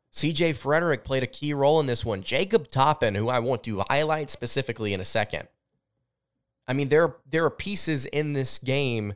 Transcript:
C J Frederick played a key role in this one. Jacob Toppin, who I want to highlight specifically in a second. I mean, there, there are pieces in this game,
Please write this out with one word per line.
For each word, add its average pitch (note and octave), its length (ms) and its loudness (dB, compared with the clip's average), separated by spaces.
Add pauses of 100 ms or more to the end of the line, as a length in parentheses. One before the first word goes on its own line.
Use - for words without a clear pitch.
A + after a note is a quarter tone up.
(100)
C D3+ 220 0
J D#3+ 200 2
Frederick D3+ 520 0
played C3+ 180 0
a A#2+ 60 -2
key D3 240 -6
role C#3+ 280 4
in D3 60 0
this B2 180 -2
one. G2+ 180 -4
Jacob F3+ 460 0
Toppin, C3+ 460 2
who G#2+ 140 0
I B2 120 0
want A#2+ 240 -2
to G2 260 -2
highlight D3+ 400 0
specifically A#2 640 -4
in F#2 60 -4
a F#2+ 40 -6
second. G#2 440 -4 (1200)
I B2+ 60 -4
mean, C#3 160 -2
there, D3+ 280 4 (120)
there D#3+ 160 0
are D3 60 2
pieces D#3+ 560 -2
in D3 260 -2
this C3+ 260 -2
game, A#2+ 580 -2